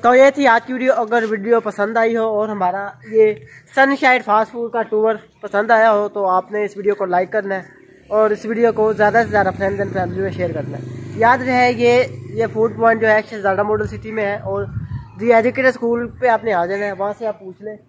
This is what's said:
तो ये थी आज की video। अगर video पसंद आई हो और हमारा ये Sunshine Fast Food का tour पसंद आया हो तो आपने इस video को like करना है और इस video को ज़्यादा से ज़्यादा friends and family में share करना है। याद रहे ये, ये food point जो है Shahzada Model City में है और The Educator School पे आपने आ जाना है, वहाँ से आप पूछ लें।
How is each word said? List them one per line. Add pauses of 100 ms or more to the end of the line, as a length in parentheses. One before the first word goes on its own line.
तो
ये
थी
आज
की
video।
अगर
video
पसंद
आई
हो
और
हमारा (260)
ये (400)
Sunshine
Fast
Food
का
tour (240)
पसंद
आया
हो
तो
आपने
इस
video
को
like
करना
है (460)
और
इस
video
को
ज़्यादा
से
ज़्यादा
friends
and
family
में
share
करना
है।
याद
रहे
ये, (380)
ये
food
point
जो
है
Shahzada
Model
City
में
है
और (420)
The
Educator
School (160)
पे
आपने
आ
जाना
है,
वहाँ
से
आप
पूछ
लें। (120)